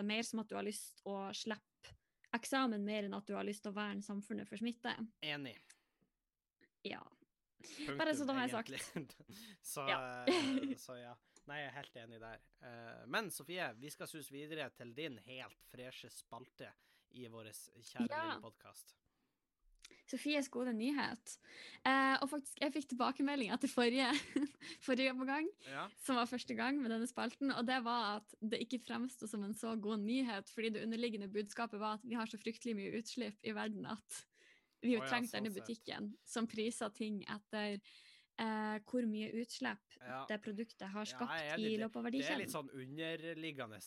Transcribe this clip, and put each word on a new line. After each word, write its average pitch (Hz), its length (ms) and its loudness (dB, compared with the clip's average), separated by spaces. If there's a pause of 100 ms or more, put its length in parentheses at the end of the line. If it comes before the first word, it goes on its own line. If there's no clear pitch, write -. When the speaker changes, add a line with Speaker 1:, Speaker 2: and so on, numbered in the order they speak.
Speaker 1:
mer 220 180 4
som 220 160 -2
at 214 80 -6
du 196 80 -4
har 202 80 2
lyst - 400 -6
å 196 140 -2 (160)
slippe - 580 -6 (400)
eksamen 233 540 4
mer 208 180 2
enn 196 80 -2
at 196 140 -4
du 202 80 -2
har 196 100 0
lyst 208 240 -2
å 190 60 -4
verne 202 260 0
samfunnet 208 480 -4
for 208 80 -6
smitte. 233 380 -2 (260)
Speaker 2:
Enig. 143 380 -4 (1300)
Speaker 1:
Ja. - 180 -6 (560)
Speaker 2:
Punktum, 285 380 -6
Speaker 1:
Bare 311 180 6
så 277 100 0
da 269 80 2
har 254 140 4
jeg 247 80 0
sagt. 226 160 -2
Speaker 2:
egentlig. - 680 -8 (100)
<laughs> 202 140 -18
Så, - 240 -2
Speaker 1:
Ja. 127 400 2
Speaker 2:
eh, 269 520 4
så - 200 -10
ja. 120 160 -12 (320)
Nei, 143 160 -4
jeg 139 60 -4
er 123 80 -8
helt 139 200 -10
enig 117 240 -12
der. 113 220 -12 (160)
Eh, 117 500 -12
men 185 240 0
Sofie, 170 340 -4 (100)
vi 135 140 -12
skal 156 180 -10
sus 151 220 -10
videre 147 420 -6
til 120 220 -12
din 143 260 -6
helt 127 440 -12
freshe 123 480 -12
spalte - 560 -12 (440)
i 123 160 -10
våres 110 460 -12
kjære - 360 -2
Speaker 1:
Ja. 311 140 -2
Speaker 2:
lille 320 180 -4
podcast. - 520 -18 (1120)
Speaker 1:
Sofies 285 420 2
gode 247 240 0
nyhet. 233 640 0 (480)
Eh, 269 380 8
og 277 120 2
faktisk, - 280 -4
jeg 285 140 4
fikk 302 160 0
tilbakemelding 262 640 4
etter 247 200 4
forrige, 247 360 6 (440)
<laughs> - 340 -14
forrige 262 300 4 (100)
gang, 302 240 2 (180)
Speaker 2:
Ja. 202 200 -2 (120)
Speaker 1:
som 262 160 4
var 240 120 6
første 247 280 -2
gang 254 260 4
med 226 100 2
denne 226 160 2
spalten, 240 440 2
og 240 160 2
det 262 160 4
var 226 380 2
at - 180 -16
det 220 240 0
ikke 233 200 0
fremstod 233 480 -4
som 208 120 -2
en 202 120 -2
så 226 200 -2
god 208 280 0
nyhet, 226 480 2
fordi 226 200 0
det 208 120 -2
underliggende 220 480 0
budskapet 208 480 -2
var 214 200 0
at 247 80 -14
vi 226 80 0
har 226 120 0
så 220 120 -8
fryktelig 226 360 -2
mye 196 240 -2
utslipp 220 440 -4
i 220 120 -2
verden 208 320 -2
at - 360 -8 (600)
vi 240 120 8
Speaker 2:
Å 220 60 4
ja, - 80 0
Speaker 1:
trenger 240 180 2
Speaker 2:
sånn 208 160 -2
Speaker 1:
denne 214 120 -2
Speaker 2:
sett. 208 100 -6
Speaker 1:
butikken 220 460 -6 (100)
som 233 260 -2
priser 226 460 -2
ting 214 320 -2
etter, 208 540 -2 (580)
eh, 214 380 2 (100)
hvor 247 240 2
mye 214 240 0
utslipp 233 640 -4
Speaker 2:
Ja. 127 220 -6 (100)
Speaker 1:
det 214 140 2
produktet 214 440 -6
har 202 140 -4
Speaker 2:
Ja, 208 80 -4
Speaker 1:
skapt - 240 -2
Speaker 2:
jeg 156 160 2
er 160 60 2
enig. 214 100 2
Speaker 1:
i 220 60 4
Speaker 2:
Det, 214 100 4
Speaker 1:
løpet 226 160 0
av 233 60 -2
Speaker 2:
det 240 40 0
er 233 40 2
Speaker 1:
verdikjeden. 277 260 4
Speaker 2:
litt 190 160 0
sånn 143 160 -2
underliggende 156 1160 -4